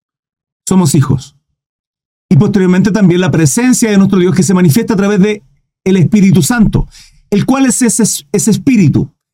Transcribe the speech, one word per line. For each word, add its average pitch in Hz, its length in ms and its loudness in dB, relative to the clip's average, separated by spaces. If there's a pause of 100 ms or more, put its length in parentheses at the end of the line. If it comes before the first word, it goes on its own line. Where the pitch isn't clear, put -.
(680)
Somos 190 260 0
hijos. - 400 -2 (920)
Y 185 80 2
posteriormente 190 540 0
también 180 320 0
la 185 80 -2
presencia 220 600 0
de 208 60 0
nuestro 196 220 2
Dios 175 160 0
que 185 80 0
se 139 100 0
manifiesta 185 400 0
a 202 60 -2
través 202 220 0
de 208 220 -2 (420)
el 190 120 0
Espíritu 190 460 2
Santo, - 440 0 (440)
el 196 160 -2
cual 269 180 0
es 254 160 -2
ese, - 500 -2
ese 214 200 -2
Espíritu. 185 600 0 (240)